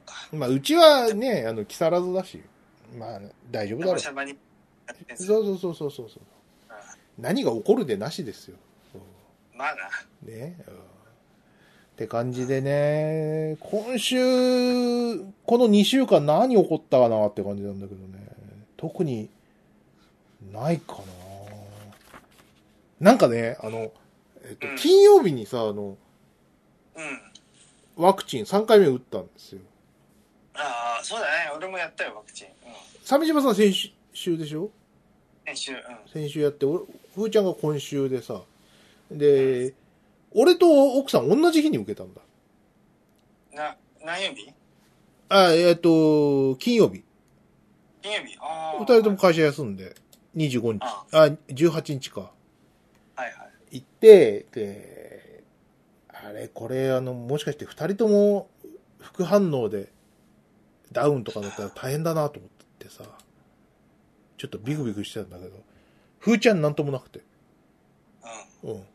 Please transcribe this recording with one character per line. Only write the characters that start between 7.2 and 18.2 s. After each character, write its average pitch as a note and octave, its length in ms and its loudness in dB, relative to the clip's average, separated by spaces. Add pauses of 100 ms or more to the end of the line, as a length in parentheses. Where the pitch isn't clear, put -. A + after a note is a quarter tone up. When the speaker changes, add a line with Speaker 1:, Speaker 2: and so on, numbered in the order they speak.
Speaker 2:
が C#3 80 0
起 A2 100 -6
こ G#3 140 2
る A3 100 -2
で A2 100 -4
な A2 140 -8
し E3 140 -10
で G#2 80 -12
す - 160 -20
よ。 - 80 -20 (380)
う G2 40 -20
ん。 - 600 -20
Speaker 1:
ま D3 120 -8
あ D3 40 -8
な。 F#2+ 140 -14 (340)
Speaker 2:
ね。 A#2 340 -16 (100)
う - 40 -20
ん。 G2+ 40 -20
っ F2+ 40 -20 (1160)
て A2+ 100 -8
感 A#2+ 260 -6
じ B2+ 140 -8
で C3+ 140 -2
ね、 D#3 1000 -4
今 A3+ 380 -8
週、 B3 1200 0 (260)
こ A#3+ 140 2
の B3 80 4
二 G#3 180 6
週 B3+ 220 2
間 D3+ 200 4
何 G#3+ 300 2
起 E3+ 120 6
こ D#3 80 0
っ D3+ 120 -6
た C#3 100 4
か B2 100 6
な G#2+ 180 2
っ G#2 80 -4
て G#2 80 -6
感 G2+ 140 -6
じ G2+ 60 -10
な G2+ 80 -8
ん G2 100 -12
だ G2 80 -12
け G2 60 -20
ど F#2+ 120 -20
ね。 F#2+ 120 -20 (580)